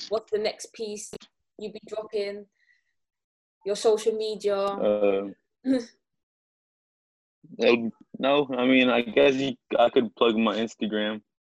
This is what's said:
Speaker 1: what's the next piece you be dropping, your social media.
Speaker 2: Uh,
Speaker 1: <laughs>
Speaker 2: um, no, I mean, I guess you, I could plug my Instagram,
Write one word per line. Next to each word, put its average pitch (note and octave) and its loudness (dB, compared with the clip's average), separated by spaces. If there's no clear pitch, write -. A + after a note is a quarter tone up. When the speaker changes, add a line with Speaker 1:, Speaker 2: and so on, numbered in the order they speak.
Speaker 1:
what's A3 -4
the G#3+ -2
next - -6
piece G#3 -12
you G#3 -12
be G#3+ -14
dropping, G#3 -6
your G3+ -2
social A3 2
media. G#3+ -4
Speaker 2:
Uh, G#2 0
Speaker 1:
<laughs> C4 2
Speaker 2:
um, A#2 2
no, C#3 0
I B2 0
mean, C3 6
I A#2+ 2
guess C#3 4
you, C3+ -2
I A#2+ 6
could A#2+ 0
plug A#2 2
my A2 2
Instagram, G#2+ -4